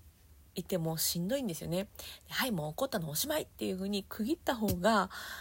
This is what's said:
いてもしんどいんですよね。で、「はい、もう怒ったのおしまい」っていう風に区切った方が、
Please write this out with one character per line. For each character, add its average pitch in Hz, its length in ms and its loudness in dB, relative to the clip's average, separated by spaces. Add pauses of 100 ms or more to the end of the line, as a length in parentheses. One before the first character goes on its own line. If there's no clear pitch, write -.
(540)
い 180 80 -4
て 185 160 0
も 160 180 0
し - 220 0
ん 175 100 0
ど 262 80 2
い 285 60 0
ん 240 40 -2
で 170 80 -2
す - 100 -8
よ 156 60 -4
ね。 185 140 0
で、 - 40 -16 (460)
「は 254 120 0
い、 247 60 0
も 156 120 0
う - 40 -2
怒 254 180 -2
っ - 20 0
た 220 100 0
の 160 120 -4
お 147 40 -4
し - 140 0
ま - 100 2
い」 - 60 -2
っ - 20 -20
て - 200 -6
い 196 60 0
う 190 40 -2
風 190 120 -4
に 202 200 0
区 - 160 -4
切 262 100 2
っ - 40 -12
た - 160 0
方 214 140 0
が、 190 420 6 (300)